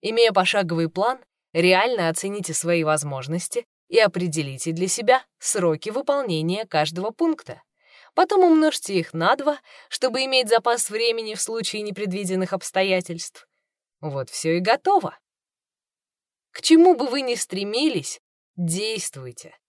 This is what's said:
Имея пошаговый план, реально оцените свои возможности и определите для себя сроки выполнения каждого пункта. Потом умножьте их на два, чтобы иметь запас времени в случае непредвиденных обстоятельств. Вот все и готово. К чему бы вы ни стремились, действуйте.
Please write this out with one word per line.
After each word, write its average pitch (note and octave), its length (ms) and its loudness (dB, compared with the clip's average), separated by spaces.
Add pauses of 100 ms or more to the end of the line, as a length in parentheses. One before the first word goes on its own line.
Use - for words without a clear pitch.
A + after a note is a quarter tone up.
Имея A3+ 300 2
пошаговый F3+ 580 0
план, A#3 340 -2 (280)
реально F#3 580 2
оцените G3 440 -6
свои E3+ 300 0
возможности D3+ 840 -4 (220)
и - 120 2
определите D#3+ 720 -2
для F3 160 -2
себя A#3 380 2 (140)
сроки F3 500 -2
выполнения G#3+ 760 -2
каждого D#3+ 440 -2
пункта. D#4+ 520 -4 (520)
Потом F#4 300 4
умножьте D#4 520 4
их E3 180 -2
на E3+ 220 2
два, C#4+ 240 -2 (300)
чтобы B3+ 360 -2
иметь B3+ 240 2
запас A3+ 400 2
времени A3+ 440 -2
в G#3 80 -6
случае A3 400 -6
непредвиденных F#3+ 720 -4
обстоятельств. F#3 960 -4 (520)
Вот C3+ 300 -6
все D#3+ 280 -2
и - 20 2
готово. B3+ 580 2 (1300)
К - 100 -18
чему E4 340 8
бы C4+ 120 -4
вы C4 140 -2
ни B3 140 -2
стремились, G#3 840 -4 (340)
действуйте. F3 1000 -6 (120)